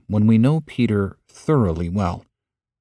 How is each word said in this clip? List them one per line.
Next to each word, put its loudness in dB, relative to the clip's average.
when 0
we 4
know 2
Peter -4
thoroughly -2
well. -4